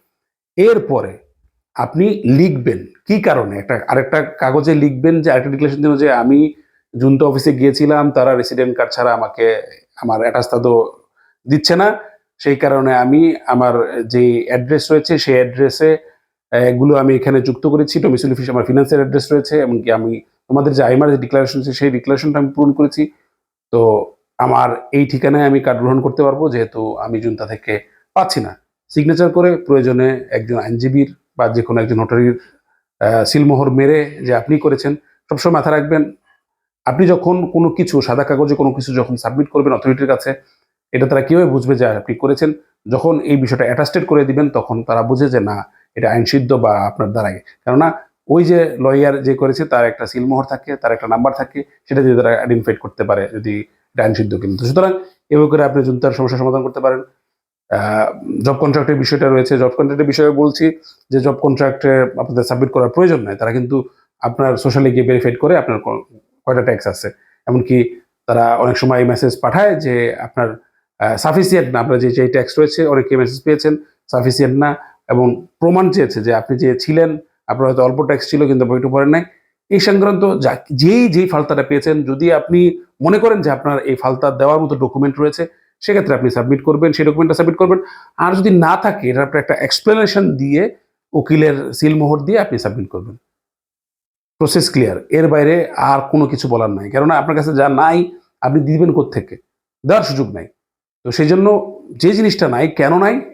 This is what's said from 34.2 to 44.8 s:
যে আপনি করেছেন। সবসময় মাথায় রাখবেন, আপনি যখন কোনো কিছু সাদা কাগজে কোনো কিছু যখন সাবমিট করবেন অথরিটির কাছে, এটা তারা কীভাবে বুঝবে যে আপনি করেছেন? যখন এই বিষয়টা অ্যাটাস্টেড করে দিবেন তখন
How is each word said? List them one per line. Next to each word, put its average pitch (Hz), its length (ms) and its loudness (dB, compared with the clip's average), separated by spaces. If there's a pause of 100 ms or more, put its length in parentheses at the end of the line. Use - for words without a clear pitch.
যে 123 140 -2
আপনি 143 220 0
করেছেন। 147 380 -2 (340)
সবসময় 160 240 0
মাথায় 151 280 0
রাখবেন, 151 300 -2 (760)
আপনি 147 220 2
যখন 180 440 0
কোনো 165 180 2
কিছু 165 320 -2
সাদা 131 220 -2
কাগজে 143 320 0
কোনো 135 180 0
কিছু 131 220 -6
যখন 123 200 -2
সাবমিট 131 340 -4
করবেন 143 240 0
অথরিটির 131 340 -2
কাছে, 131 260 -2 (580)
এটা 127 140 0
তারা 135 160 0
কীভাবে 160 240 2
বুঝবে 131 300 0
যে 120 100 0
আপনি 110 300 -4
করেছেন? 143 380 0 (380)
যখন 151 280 0
এই 143 180 0
বিষয়টা 131 260 0
অ্যাটাস্টেড 139 420 -2
করে 147 200 2
দিবেন 139 240 0
তখন 117 340 -4